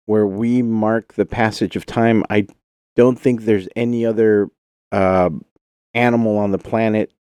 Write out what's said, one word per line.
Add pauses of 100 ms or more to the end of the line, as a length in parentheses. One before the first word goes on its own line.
where
we
mark
the
passage
of
time.
I (480)
don't
think
there's
any
other, (420)
uh, (680)
animal
on
the
planet